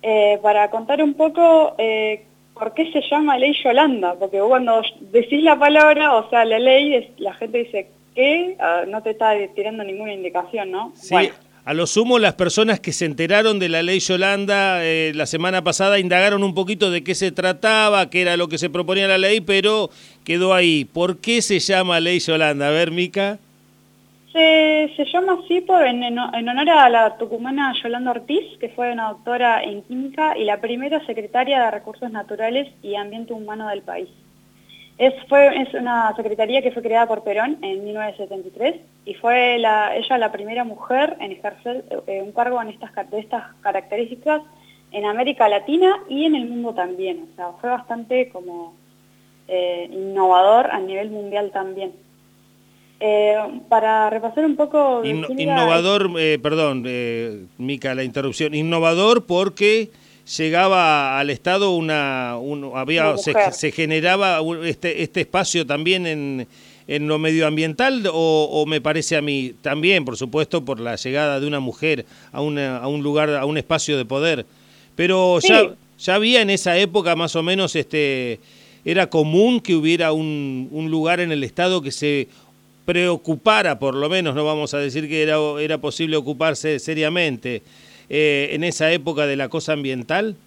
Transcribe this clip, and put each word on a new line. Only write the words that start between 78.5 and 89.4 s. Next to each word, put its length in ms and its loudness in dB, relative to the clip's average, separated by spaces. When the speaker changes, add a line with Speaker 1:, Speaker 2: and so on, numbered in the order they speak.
Speaker 2:
era 220 0
común 520 2
que 160 0
hubiera 380 0
un, 580 -6
un 180 -8
lugar 300 0
en 140 -2
el 100 -2
Estado 380 -2
que 100 -8
se 380 -2
preocupara, 960 0
por 160 -2
lo 140 -2
menos, 260 -2
no 80 -2
vamos 300 -2
a 40 -4
decir 300 -4
que 160 -2
era, 140 2
era 160 -2
posible 400 -4
ocuparse 640 -2
seriamente, 800 -2
eh, 420 0
en 140 -4
esa 260 0
época 340 -2
de 120 -2
la 100 -4